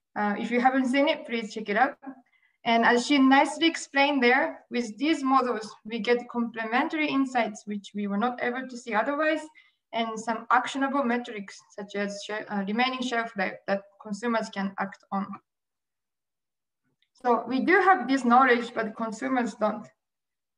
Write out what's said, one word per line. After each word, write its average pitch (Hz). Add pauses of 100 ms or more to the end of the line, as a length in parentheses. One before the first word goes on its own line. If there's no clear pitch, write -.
(140)
Uh, 208
if 202
you 247
haven't 262
seen 277
it, -
please 226
check 208
it 202
out. 269 (680)
And 233
as 240
she 294
nicely 277
explained 277
there, 269 (120)
with 226
these 277
models, 247 (120)
we 220
get 240
complementary 240
insights 254
which 208
we 202
were 202
not 247
able 254
to 247
see 233
otherwise, 294 (520)
and 226
some 226
actionable 269
metrics 240 (120)
such 202
as 202
she-, 208
uh, 208
remaining 247
shelf 233
life 196 (100)
that 196 (220)
consumers 214
can 196
act -
on. 196 (1900)
So 240
we 254
do 370
have 370
this 269
knowledge, 240
but 214
consumers 233
don't. 214 (720)